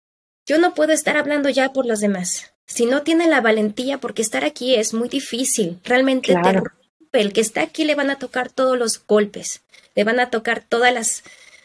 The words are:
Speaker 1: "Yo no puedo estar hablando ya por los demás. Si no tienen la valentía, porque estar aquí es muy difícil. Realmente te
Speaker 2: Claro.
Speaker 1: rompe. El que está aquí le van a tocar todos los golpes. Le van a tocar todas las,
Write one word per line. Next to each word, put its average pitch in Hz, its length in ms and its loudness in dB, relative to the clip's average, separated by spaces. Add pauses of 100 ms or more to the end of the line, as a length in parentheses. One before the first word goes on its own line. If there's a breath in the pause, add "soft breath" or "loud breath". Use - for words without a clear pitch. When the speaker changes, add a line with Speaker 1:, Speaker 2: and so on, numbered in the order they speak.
(460)
Speaker 1:
"Yo 285 120 0
no 349 160 4
puedo 311 180 2
estar 302 260 0
hablando 294 320 0
ya 262 220 0
por 262 140 -2
los 226 160 -2
demás. 190 520 -4 (140)
Si - 180 0
no 269 180 0
tienen 330 260 2
la 285 120 4
valentía, 226 580 0
porque - 220 -6
estar 262 220 -2
aquí 262 320 0
es 220 180 0
muy 226 160 -2
difícil. 233 760 -2
Realmente 262 500 2
te 175 60 0
Speaker 2:
Claro. 190 180 2
Speaker 1:
rompe. - 140 -6 (400)
El 202 180 2
que 196 100 0
está 220 200 -2
aquí 311 240 -4
le 302 100 0
van 277 140 -2
a 277 100 -4
tocar 247 320 -6
todos 262 260 0
los 233 300 -4
golpes. 208 540 0 (340 soft breath)
Le 208 80 2
van 226 160 2
a 247 120 0
tocar 226 360 -4
todas 247 240 2
las, 233 320 -4 (420 loud breath)